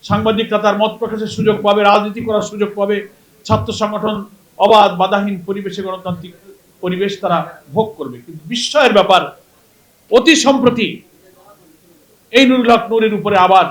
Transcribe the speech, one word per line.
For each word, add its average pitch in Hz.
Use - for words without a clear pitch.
সাংবাদিকরা 214
তার 202
মত 214
প্রকাশের 214
সুযোগ 214
পাবে, 202
রাজনীতি 208
করার 208
সুযোগ 208
পাবে, 202
ছাত্র 214
সংগঠন 214
অবাধ 208
বাধাহীন 196
পরিবেশে 196
গণতান্ত্রিক 180
পরিবেশ 185
তারা 185
ভোগ 214
করবে। 131
কিন্তু 160
বিস্ময়ের 240
ব্যাপার, 185
অতি 254
সম্প্রতি 240
এই 254
নুরুল 247
হক 226
নূরের 220
উপরে 202
আবার 185